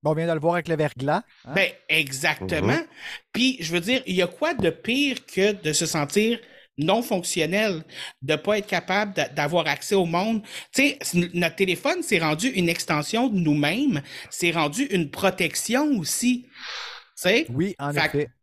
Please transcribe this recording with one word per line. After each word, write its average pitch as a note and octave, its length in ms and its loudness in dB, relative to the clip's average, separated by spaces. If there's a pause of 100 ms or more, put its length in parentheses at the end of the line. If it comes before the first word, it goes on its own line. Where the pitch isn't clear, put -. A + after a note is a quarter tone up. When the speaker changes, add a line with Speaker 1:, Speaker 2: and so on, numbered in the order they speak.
Speaker 1:
Bon, D3+ 100 0
on - 20 2
vient E3 120 -2
de E3+ 60 0
le D#3 80 0
voir E3+ 140 2
avec E3 140 -2
le D#3+ 80 0
verglas, D3 460 0 (220)
hein ? B2 100 -14
Speaker 2:
Ben, F#3 140 4 (220)
exactement. D3+ 800 0
Speaker 3:
Mhm. D#4+ 140 0 (460)
Speaker 2:
Puis, B3+ 280 2
je D#3+ 120 -6
veux F3 80 0
dire, A#3+ 260 0
il F3+ 100 -2
y F3+ 60 4
a F3 40 4
quoi D4+ 280 -2
de G3 160 2
pire C4 560 -2
que G3 260 2
de D#3 200 -4
se D#3+ 140 0
sentir G#3 520 2 (400)
non F#3+ 240 2
fonctionnel, F3+ 840 -2 (380)
de C#3+ 120 2
pas G#3 240 0
être G3+ 80 -6
capable F#3+ 480 -2
d'a-, D3 140 0
d'avoir D3+ 400 0
accès D3 260 -2
au F#3+ 120 4
monde ? G3+ 360 0 (320)
Tu C4 140 4
sais, C#4+ 140 -2
c-, F3 320 0
notre E3+ 200 0
téléphone G3+ 480 0
s'est G3 160 0
rendu D#3+ 300 0
une F#3 200 0
extension E3+ 600 0
de G#3 100 0
nous-mêmes, D#3+ 640 2 (280)
c'est F3 200 0
rendu E3 340 0
une F#3 260 0
protection G3 760 0 (140)
aussi. A#3+ 500 0
Tu - 20 -20 (640)
sais ? A3+ 360 2
Speaker 1:
Oui, E3+ 280 -2
en C#3+ 140 -4
Speaker 2:
Fait D3+ 160 2
que C#3+ 100 0
Speaker 1:
effet. C#3+ 120 -2 (120)